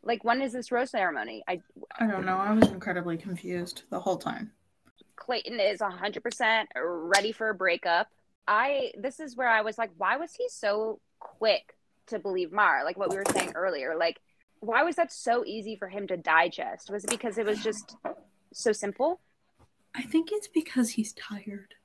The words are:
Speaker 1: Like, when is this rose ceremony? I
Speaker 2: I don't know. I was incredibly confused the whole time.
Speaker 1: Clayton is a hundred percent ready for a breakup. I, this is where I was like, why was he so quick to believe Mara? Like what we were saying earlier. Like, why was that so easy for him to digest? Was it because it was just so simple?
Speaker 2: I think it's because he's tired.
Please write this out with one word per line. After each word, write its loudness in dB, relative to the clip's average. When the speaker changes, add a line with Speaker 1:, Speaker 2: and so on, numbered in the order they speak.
Speaker 1:
Like, -2
when 2
is -4
this -8
rose 0
ceremony? -2
I -4
Speaker 2:
I 2
don't 0
know. 2
I 0
was 10
incredibly -4
confused -6
the -4
whole 0
time. -6
Speaker 1:
Clayton -4
is 2
a 0
hundred -6
percent 0
ready 2
for -2
a -2
breakup. 2
I, 2
this -8
is -12
where 0
I 6
was -4
like, -2
why 0
was -8
he -4
so -2
quick 0
to -4
believe -2
Mara? 6
Like -2
what 0
we 0
were -4
saying 0
earlier. -2
Like, 0
why 2
was 0
that 0
so 0
easy -8
for -8
him -6
to -2
digest? 2
Was -6
it -4
because -2
it 0
was 0
just -4
so 0
simple? 0
Speaker 2:
I -6
think 2
it's -2
because 0
he's -2
tired. -12